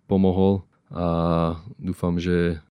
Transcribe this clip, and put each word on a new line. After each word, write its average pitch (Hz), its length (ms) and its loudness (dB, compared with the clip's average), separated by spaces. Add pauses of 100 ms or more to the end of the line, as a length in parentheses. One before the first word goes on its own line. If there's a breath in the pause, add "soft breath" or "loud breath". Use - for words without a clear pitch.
pomohol 95 600 2 (240)
a 87 160 -4 (720)
dúfam, 90 400 -4
že 87 400 0 (160)